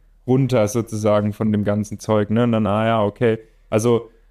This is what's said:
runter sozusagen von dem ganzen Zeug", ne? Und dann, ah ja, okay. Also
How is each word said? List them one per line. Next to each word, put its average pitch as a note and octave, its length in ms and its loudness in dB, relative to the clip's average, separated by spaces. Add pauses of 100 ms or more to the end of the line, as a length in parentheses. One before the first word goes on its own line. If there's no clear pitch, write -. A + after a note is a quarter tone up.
(260)
runter B2 420 2
sozusagen G#2+ 640 0
von A2 180 -2
dem G#2 140 0
ganzen G#2 340 -4
Zeug", G#2+ 320 0
ne? A#2 140 2
Und A#2+ 80 0
dann, A2 160 0
ah G#2+ 180 0
ja, A2+ 180 0
okay. A2 340 0 (320)
Also A2+ 400 0 (200)